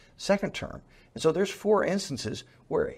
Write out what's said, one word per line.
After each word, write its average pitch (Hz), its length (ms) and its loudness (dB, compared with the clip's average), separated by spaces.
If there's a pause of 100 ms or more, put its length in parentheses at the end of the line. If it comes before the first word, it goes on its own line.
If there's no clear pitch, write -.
(160)
second - 380 0
term. - 260 -10 (340)
And - 80 -6
so 160 80 6
there's 190 200 2
four 202 340 2
instances 156 600 -4 (220)
where - 320 0